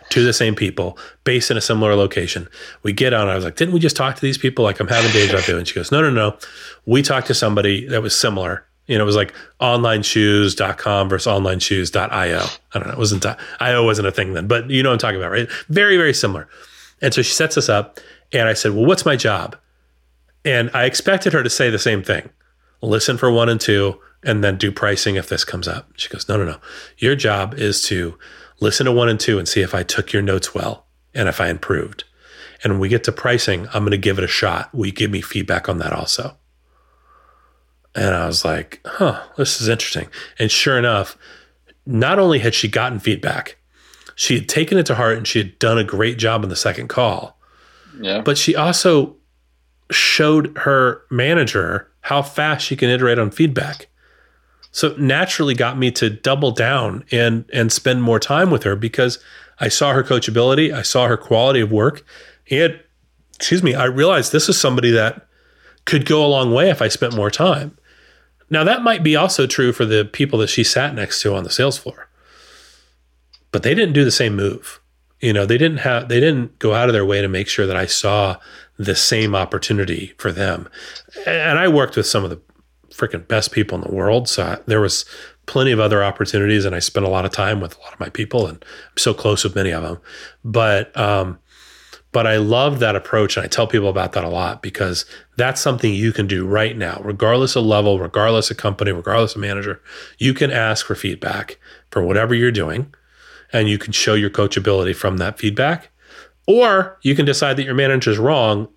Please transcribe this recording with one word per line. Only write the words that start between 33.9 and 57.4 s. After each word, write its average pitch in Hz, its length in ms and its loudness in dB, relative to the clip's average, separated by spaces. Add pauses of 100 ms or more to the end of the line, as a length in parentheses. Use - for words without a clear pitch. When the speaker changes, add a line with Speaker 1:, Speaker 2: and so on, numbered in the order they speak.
Speaker 1:
give 98 180 0
it 92 80 -2
a 87 40 -2
shot. 85 440 -2
Will 107 140 -4
you 98 60 -4
give 104 180 -4
me 95 100 -4
feedback - 480 -4
on 90 100 -2
that 80 140 -6
also?" - 460 -6 (1600)
And 98 200 0
I 85 120 -2
was 82 160 -2
like, 80 440 -6
"Huh, 147 340 -2 (160)
this - 240 -2
is 113 80 -2
interesting." 113 400 -4 (300)
And 110 120 0
sure 135 280 2
enough, 113 400 0 (640)
not 135 340 2
only 170 200 4
had 113 160 0
she - 140 -2
gotten 117 320 -2
feedback, - 560 -4 (640)
she - 160 0
had 107 140 -2
taken 165 300 0
it 165 80 2
to 139 80 0
heart 113 240 2
and 113 100 -8
she - 100 -2
had 98 200 -4
done 117 180 2
a 110 80 2
great 110 320 -2
job 113 260 0
in 98 60 -4
the 87 80 -8
second - 320 -4
call. - 500 -2 (640)
Speaker 2:
Yeah. 101 220 -4
Speaker 1:
But - 160 2
she - 180 0
also 165 600 2 (760)
showed 151 680 2
her 131 520 2
manager 120 800 0 (120)
how 143 220 -2
fast 151 420 -4
she 135 120 -4
can 127 120 0
iterate 123 300 2
on 107 120 0
feedback. - 580 -2 (840)
So - 160 0
it 135 100 -6
naturally 143 560 0
got 123 240 0
me 127 140 2
to 117 180 0
double 135 400 0
down 113 600 -2
and, 117 420 2